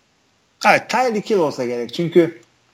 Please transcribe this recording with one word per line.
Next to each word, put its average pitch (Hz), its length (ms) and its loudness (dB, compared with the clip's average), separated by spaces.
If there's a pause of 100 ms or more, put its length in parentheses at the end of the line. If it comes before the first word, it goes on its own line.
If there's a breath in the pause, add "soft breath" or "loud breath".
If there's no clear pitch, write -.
(680)
Evet, 165 220 2
Tyreek 233 400 -2
Hill 220 60 2
olsa 139 280 -2
gerek. 120 300 -6
Çünkü, 170 460 0 (340)